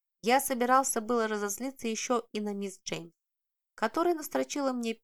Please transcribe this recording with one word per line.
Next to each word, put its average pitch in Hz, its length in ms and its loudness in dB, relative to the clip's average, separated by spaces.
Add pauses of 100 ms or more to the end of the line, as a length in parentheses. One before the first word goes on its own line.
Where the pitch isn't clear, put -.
(220)
я 262 200 4
собирался 254 580 2
было 220 280 0
разозлиться 220 600 -4
еще 226 460 -2
и 214 80 -4
на 208 120 -4
мисс 202 300 -6
Джеймс, 165 300 -8 (640)
которая 330 400 2
настрочила 269 580 -2
мне 233 300 -2